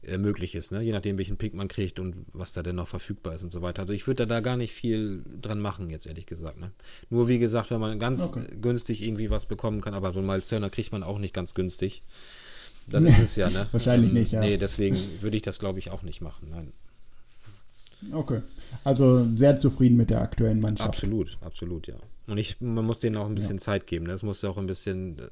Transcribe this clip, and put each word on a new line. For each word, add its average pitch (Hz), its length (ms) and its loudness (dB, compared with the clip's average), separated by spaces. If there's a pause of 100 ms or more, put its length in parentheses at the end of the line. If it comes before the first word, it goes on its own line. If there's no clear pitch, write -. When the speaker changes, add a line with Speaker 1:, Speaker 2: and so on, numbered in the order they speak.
Speaker 1:
äh, 92 140 -4
möglich 98 380 -2
ist, - 160 -8
ne? 101 100 -4
Je 113 120 0
nachdem, 98 240 -2
welchen 98 180 -2
Pick 110 180 -4
man 98 140 -6
kriegt 92 320 -4
und 92 160 -6 (160)
was 90 220 -10
da 87 100 -6
denn 90 140 -4
noch 85 100 -4
verfügbar 95 480 -8
ist 80 80 -10
und 85 80 -8
so 85 100 -6
weiter. 90 200 -4
Also 98 120 -4
ich 98 140 -4
würde 123 180 0
da, 117 100 0
da 117 40 2
gar 123 160 -2
nicht 117 160 -4
viel 107 500 -2 (200)
dran 104 180 -4
machen, 98 300 -4
jetzt 78 180 -10
ehrlich 82 200 -12
gesagt, 80 340 -10
ne? 90 100 -10 (380)
Nur, 120 180 4
wie 123 120 4
gesagt, 113 320 0
wenn 113 100 -2
man 107 180 -2
ganz 127 240 0
Speaker 2:
Okay. 123 200 -4 (180)
Speaker 1:
günstig 117 420 0
irgendwie 110 260 -2
was 107 180 0
bekommen 107 340 -2
kann, 104 120 -6
aber 95 200 -2
so 95 60 -2
einen 95 100 0
Miles 95 180 -2
Turner 101 220 -2
kriegt - 240 -6
man 98 100 -4
auch 101 160 -4
nicht 95 140 -4
ganz 90 200 -4
günstig. 92 500 -4 (800)
Das - 160 2
Speaker 2:
Nee, 165 100 12
Speaker 1:
ist 107 80 12
es - 180 6
ja, 92 120 4
ne? 95 180 0
Speaker 2:
<laughs> - 40 -4
wahrscheinlich 117 380 6
Speaker 1:
Ähm, 98 80 4
Speaker 2:
nicht, 113 160 4
ja. 110 80 2
Speaker 1:
nee, 104 160 4
deswegen 98 400 2 (240)
würde 107 160 0
ich 104 40 0
das, - 160 -4
glaub 95 200 -4
ich, 87 120 -8
auch 92 140 -8
nicht 82 160 -8
machen, 76 320 -10
nein. 80 220 -10 (1400)
Speaker 2:
Okay, 135 300 -2 (420)
also 127 480 8
sehr 135 240 8
zufrieden 127 400 6
mit 117 140 6
der 110 120 4
aktuellen 110 380 2
Mannschaft. 107 300 0
Speaker 1:
Absolut, - 500 -2
absolut, 87 480 -8
ja. - 80 -12 (320)
Und 104 100 -2
ich, - 220 -4
man 113 240 0
muss 110 160 0
denen 110 160 0
auch 104 140 -4
ein 107 60 -2
bisschen 104 200 -2
Speaker 2:
Ja. 92 60 -6
Speaker 1:
Zeit 101 260 -2
geben, 82 200 -4
ne? 90 40 -4
Es 98 120 -6
muss 101 180 -4
ja 101 80 -2
auch 92 80 -6
ein 95 100 -4
bisschen, 92 500 -6 (140)